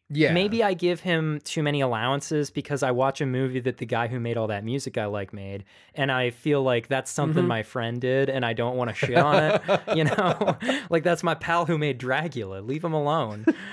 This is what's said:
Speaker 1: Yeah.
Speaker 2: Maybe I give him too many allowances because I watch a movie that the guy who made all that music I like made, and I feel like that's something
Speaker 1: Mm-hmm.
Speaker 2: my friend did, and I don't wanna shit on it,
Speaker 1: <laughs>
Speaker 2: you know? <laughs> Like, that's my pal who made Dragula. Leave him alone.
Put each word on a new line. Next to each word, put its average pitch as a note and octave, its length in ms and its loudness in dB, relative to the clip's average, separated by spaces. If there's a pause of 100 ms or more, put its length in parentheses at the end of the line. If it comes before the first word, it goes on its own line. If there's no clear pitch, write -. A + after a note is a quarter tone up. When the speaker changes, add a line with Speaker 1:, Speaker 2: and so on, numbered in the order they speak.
Speaker 1:
Yeah. D3 240 4
Speaker 2:
Maybe G#3 300 2
I G3 100 2
give F3 280 0
him D#3+ 420 0
too - 180 -4
many D3 200 2
allowances C3+ 680 0
because C#3 320 -4
I C3+ 100 2
watch C3 300 2
a C#3 60 0
movie B2+ 320 0
that B2 180 -2
the A#2+ 80 -8
guy A#2 220 0
who B2 120 -4
made A#2 180 -2
all A2 100 0
that G#2 160 -4
music B2 340 -6
I G#2+ 80 0
like G2+ 280 -6
made, G2 320 -10 (280)
and C#3 180 0
I B2+ 200 0
feel C#3+ 320 0
like A#2+ 240 2
that's C3+ 240 -2
something D#3 300 0
Speaker 1:
Mm-hmm. - 60 2
Speaker 2:
my A2+ 160 0
friend A#2+ 380 -4
did, C3+ 280 2
and C3+ 140 -2
I A#2 100 0
don't B2 220 -2
wanna A#2+ 200 -2
shit C3 220 0
on D3+ 260 6
it, F3+ 180 2
Speaker 1:
<laughs> F#3+ 340 0
Speaker 2:
you D#3+ 100 4
know? F#3+ 520 2 (160)
<laughs> C4+ 160 -4
Like, E3 140 2
that's E3+ 180 2
my E3 140 0
pal E3+ 320 0
who E3 100 2
made C#3+ 220 0
Dragula. B2+ 680 -4
Leave D3+ 180 -4
him E3 100 -2
alone. C#3+ 520 0 (280)